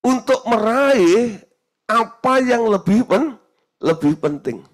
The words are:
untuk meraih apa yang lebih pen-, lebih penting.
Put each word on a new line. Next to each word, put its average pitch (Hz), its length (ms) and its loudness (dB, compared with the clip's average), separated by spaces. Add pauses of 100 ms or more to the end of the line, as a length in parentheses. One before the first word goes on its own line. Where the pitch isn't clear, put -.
untuk 254 440 0
meraih 226 960 0 (440)
apa 262 520 -2
yang 240 320 0
lebih 202 320 0
pen-, 247 360 -2 (440)
lebih 156 360 0
penting. 123 440 -6 (100)